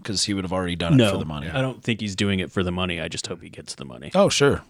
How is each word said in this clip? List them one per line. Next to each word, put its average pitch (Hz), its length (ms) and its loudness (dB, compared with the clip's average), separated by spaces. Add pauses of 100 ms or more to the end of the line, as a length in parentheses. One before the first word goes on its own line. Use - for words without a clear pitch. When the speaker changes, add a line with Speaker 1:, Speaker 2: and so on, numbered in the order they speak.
Speaker 1:
'cause 95 220 -2
he 104 80 0
would 95 100 0
have 90 100 -4
already 90 220 -2
done 87 180 2
it 135 40 10
Speaker 2:
No, 110 140 6
Speaker 1:
for 92 60 0
the - 80 -4
money. 73 240 -8
Speaker 2:
I 135 120 -2
don't 131 220 -6
think 113 180 -2
he's 101 140 -4
doing 101 240 2
it 90 120 -4
for 98 120 -2
the 90 80 -2
money. 90 300 -4
I 80 60 -6
just - 200 -8
hope 87 140 -10
he - 80 -18
gets - 260 -14
the 69 100 -14
money. 65 300 -14
Speaker 1:
Oh, 185 140 6
sure. 131 400 4